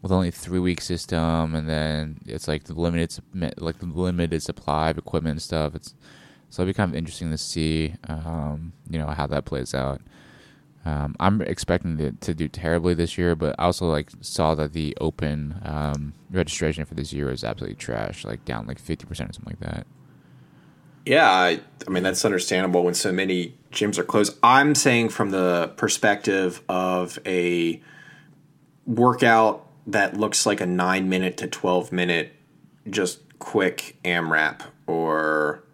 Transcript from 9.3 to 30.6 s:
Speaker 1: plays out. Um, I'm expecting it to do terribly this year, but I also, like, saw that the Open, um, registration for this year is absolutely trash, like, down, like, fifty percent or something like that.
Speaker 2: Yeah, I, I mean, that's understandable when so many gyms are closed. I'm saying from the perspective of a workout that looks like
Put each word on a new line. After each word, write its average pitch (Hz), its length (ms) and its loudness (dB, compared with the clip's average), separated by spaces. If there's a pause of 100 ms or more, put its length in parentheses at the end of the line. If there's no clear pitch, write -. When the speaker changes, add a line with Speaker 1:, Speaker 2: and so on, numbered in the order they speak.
Speaker 1:
plays 65 280 -6
out. 67 260 -2 (840)
Um, 73 360 -2
I'm 98 220 2
expecting 87 580 -2
it 67 220 -4
to 90 100 -4
do 78 160 -2
terribly 85 460 0
this 85 240 -2
year, 87 160 2
but 78 240 -2
I - 60 -2
also, 87 260 2
like, 73 200 -2 (100)
saw 80 340 0
that 76 180 -2
the 78 280 -4
Open, 76 640 -2
um, 73 500 -4 (160)
registration 80 540 -2
for - 100 -14
this 73 180 -6
year 71 180 -2
is 62 140 -6
absolutely 55 320 -6
trash, 53 480 -8
like, 57 200 -10
down, 55 220 -6
like, 60 120 -8
fifty - 260 -6
percent - 260 -8
or - 40 -12
something - 260 -12
like - 100 -8
that. - 160 -6 (1160)
Speaker 2:
Yeah, 147 240 6
I, 90 320 6 (260)
I 95 40 -6
mean, 92 140 0
that's 92 200 0
understandable 90 600 2
when 90 100 2
so 95 180 0
many 92 420 0 (180)
gyms - 260 0
are - 60 0
closed. - 380 2
I'm 139 320 8
saying 120 340 4
from 104 220 0
the 90 460 2
perspective 98 920 0
of 92 580 0
a 87 560 0 (1040)
workout 113 800 6 (200)
that 101 300 2
looks 104 300 0
like 101 140 2